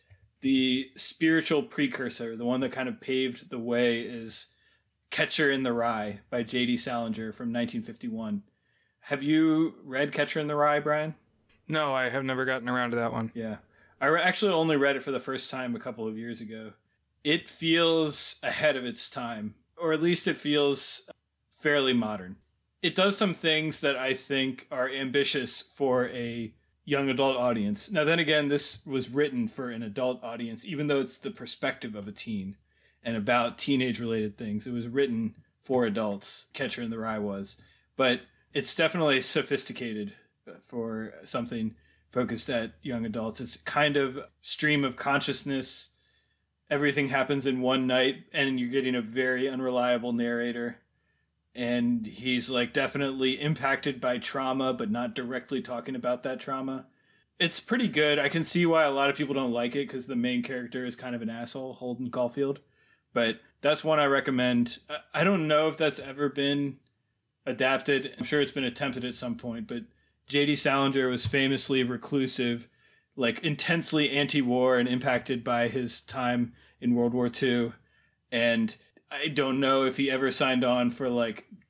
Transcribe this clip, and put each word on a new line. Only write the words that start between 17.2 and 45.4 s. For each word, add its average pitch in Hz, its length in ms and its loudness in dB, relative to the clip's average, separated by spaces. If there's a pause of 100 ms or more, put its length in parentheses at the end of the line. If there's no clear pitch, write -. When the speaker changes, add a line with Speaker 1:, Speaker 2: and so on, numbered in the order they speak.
Speaker 1:
It 160 240 0
feels 165 960 2
ahead 143 320 2
of 127 100 -6
its - 220 -2
time, 113 460 -6 (240)
or 165 160 0
at 151 80 0
least 175 260 2
it 151 80 0
feels 143 720 0 (440)
fairly 143 420 2
modern. 104 440 -2 (440)
It 170 140 0
does 196 200 4
some 190 200 2
things 156 460 0
that 139 140 2
I 131 200 -2
think 131 560 -2
are 131 180 -2
ambitious 135 720 0
for 127 460 0
a 117 480 -8 (300)
young 139 220 0
adult 135 300 2
audience. 113 540 0
Now, 156 120 2
then 165 140 4
again, 151 300 2
this - 360 0
was 131 280 -4
written 131 360 0
for 123 220 -8
an 117 140 -8
adult 123 400 -4
audience, 117 420 -10
even 151 220 -4
though 139 140 2
it's 123 180 -6
the 131 100 -8
perspective 120 640 -6
of 101 140 -10
a 104 40 -8
teen - 460 -6 (460)
and 117 120 -4
about 117 440 2
teenage-related 117 800 0
things. 107 260 -6
It 123 80 -6
was 120 140 -4
written 117 480 0 (260)
for 127 240 2
adults, 104 680 -4
Catcher 123 280 -6
in 113 80 -6
the 113 80 -6
Rye 110 220 -4
was. 98 420 -6 (340)
But 127 260 2 (340)
it's 139 200 0
definitely 156 460 4
sophisticated 113 920 -2 (460)
for 113 520 -8 (100)
something 117 520 -4 (340)
focused 117 400 -2
at 113 320 -2
young 117 240 -4
adults. 110 340 -4
It's 120 160 -2
kind 147 400 0
of 135 240 2 (220)
stream 147 420 2
of 127 120 -2
consciousness. 139 960 0 (800)